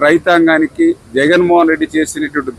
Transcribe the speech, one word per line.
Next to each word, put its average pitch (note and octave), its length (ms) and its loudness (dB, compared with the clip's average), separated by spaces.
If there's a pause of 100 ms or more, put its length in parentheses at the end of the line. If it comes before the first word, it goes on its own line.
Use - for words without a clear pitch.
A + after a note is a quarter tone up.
రైతాంగానికి E3 840 0 (300)
జగన్మోహన్ E3+ 560 2
రెడ్డి D#3 240 -4
చేసినటువంటి D3 640 -6